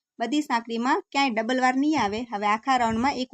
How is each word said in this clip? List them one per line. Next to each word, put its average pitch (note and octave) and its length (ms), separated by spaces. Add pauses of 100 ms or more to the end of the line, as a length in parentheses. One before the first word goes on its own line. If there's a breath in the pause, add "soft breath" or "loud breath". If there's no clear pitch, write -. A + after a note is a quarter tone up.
(180)
બધી C4 300
સાંકળીમાં A#3+ 500 (120)
ક્યાંય C#4 260
ડબલ A#3 280
વાર B3+ 180
નહીં D4+ 220
આવે. G#3 160 (120)
હવે G#3 220
આખા A3+ 280
રાઉન્ડમાં A#3 400
એક B3+ 120